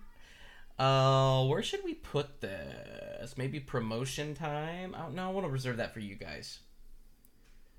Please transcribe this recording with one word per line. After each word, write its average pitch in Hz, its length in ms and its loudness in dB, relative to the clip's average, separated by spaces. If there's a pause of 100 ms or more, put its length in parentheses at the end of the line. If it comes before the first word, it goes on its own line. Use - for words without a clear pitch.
(800)
Uh, 135 640 8
where 156 160 4
should 392 220 -2
we 339 100 -2
put - 480 -4
this? - 960 -8
Maybe 139 220 -2
promotion 131 720 -2
time? 156 640 -4
I - 80 -8
don't 147 100 -8
know. 185 140 -4
I 190 40 -2
wanna 190 180 -2
reserve 127 280 -2
that 113 160 -2
for 117 60 -10
you 98 160 -8
guys. - 440 -10 (1200)